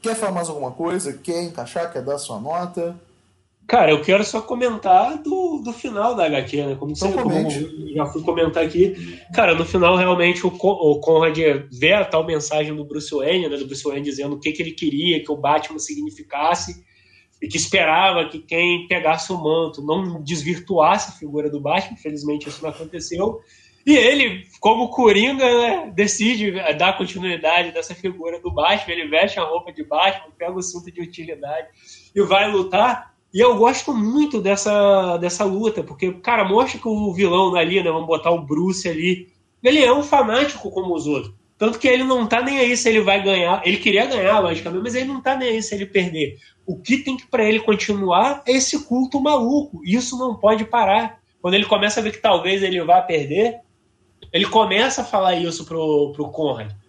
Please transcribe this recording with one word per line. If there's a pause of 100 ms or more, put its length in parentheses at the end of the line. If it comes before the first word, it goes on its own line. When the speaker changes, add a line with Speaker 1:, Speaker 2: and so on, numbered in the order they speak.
Speaker 1:
Quer
falar
mais
alguma
coisa?
Quer
encaixar?
Quer
dar
sua
nota? (720)
Speaker 2:
Cara,
eu
quero
só
comentar
do,
do
final
da
H
Q,
né?
Como
Speaker 1:
Então
Speaker 2:
você,
como
Speaker 1:
comente. (260)
Speaker 2:
eu
já
fui
comentar
aqui. (160)
Cara,
no
final,
realmente,
o
Con-, (140)
o
Conrad (340)
vê
a
tal
mensagem
do
Bruce
Wayne,
né?
Do
Bruce
Wayne
dizendo
o
que
que
ele
queria
que
o
Batman
significasse (580)
e
que
esperava
que
quem
pegasse
o
manto
não
desvirtuasse
a
figura
do
Batman.
Infelizmente,
isso
não
aconteceu. (460)
E
ele, (160)
como
Coringa,
né,
decide (260)
dar
continuidade
dessa
figura
do
Batman.
Ele
veste
a
roupa
de
Batman,
pega
o
cinto
de
utilidade (480)
e
vai
lutar. (200)
E
eu
gosto
muito
dessa,
dessa
luta,
porque,
cara,
mostra
que
o
vilão
ali,
né,
vamos
botar
o
Bruce
ali, (340)
ele
é
um
fanático
como
os
outros. (240)
Tanto
que
ele
não
tá
nem
aí
se
ele
vai
ganhar.
Ele
queria
ganhar,
logicamente,
mas
ele
não
tá
nem
aí
se
ele
perder. (280)
O
que
tem
que
pra
ele
continuar
é
esse
culto
maluco.
Isso
não
pode
parar. (220)
Quando
ele
começa
a
ver
que
talvez
ele
vá
perder, (720)
ele
começa
a
falar
isso
pro,
pro
Conrad. (180)